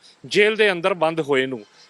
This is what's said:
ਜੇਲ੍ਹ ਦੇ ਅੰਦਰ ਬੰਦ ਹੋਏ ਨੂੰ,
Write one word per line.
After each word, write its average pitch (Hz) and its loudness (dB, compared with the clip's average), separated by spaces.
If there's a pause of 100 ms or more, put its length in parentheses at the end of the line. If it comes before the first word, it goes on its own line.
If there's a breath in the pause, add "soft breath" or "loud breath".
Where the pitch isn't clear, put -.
(260 soft breath)
ਜੇਲ੍ਹ 208 2
ਦੇ 208 2
ਅੰਦਰ 180 0
ਬੰਦ 160 -2
ਹੋਏ 131 0
ਨੂੰ, 120 -10 (260 soft breath)